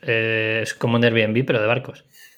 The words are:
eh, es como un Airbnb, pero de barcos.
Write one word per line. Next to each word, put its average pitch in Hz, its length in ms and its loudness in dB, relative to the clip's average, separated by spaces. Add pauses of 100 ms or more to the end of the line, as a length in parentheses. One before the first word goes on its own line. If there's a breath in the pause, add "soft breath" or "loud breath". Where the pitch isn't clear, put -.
eh, 113 600 -2
es - 120 -6
como 117 220 0
un 117 80 4
Airbnb, 113 420 2
pero 113 160 0
de 107 40 0
barcos. 123 380 -4 (340 soft breath)